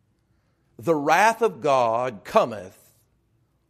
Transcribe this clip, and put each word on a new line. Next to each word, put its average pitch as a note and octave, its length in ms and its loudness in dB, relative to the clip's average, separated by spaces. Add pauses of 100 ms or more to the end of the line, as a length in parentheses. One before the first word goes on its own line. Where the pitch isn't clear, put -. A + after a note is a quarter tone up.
(760)
the C#3 180 0
wrath F3+ 460 2
of F#3 180 -2
God B2 640 -2
cometh A2+ 680 -4 (760)